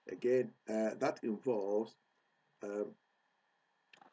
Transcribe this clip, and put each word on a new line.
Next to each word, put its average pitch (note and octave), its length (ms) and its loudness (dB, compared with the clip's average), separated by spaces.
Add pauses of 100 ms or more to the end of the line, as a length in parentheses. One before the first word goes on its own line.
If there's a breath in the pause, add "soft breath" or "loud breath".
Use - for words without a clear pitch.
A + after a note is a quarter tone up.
Again, B2 440 2 (160)
uh, A2 320 0
that D3+ 240 0
involves, G#2+ 720 0 (640)
um, G#2 320 -4 (1200)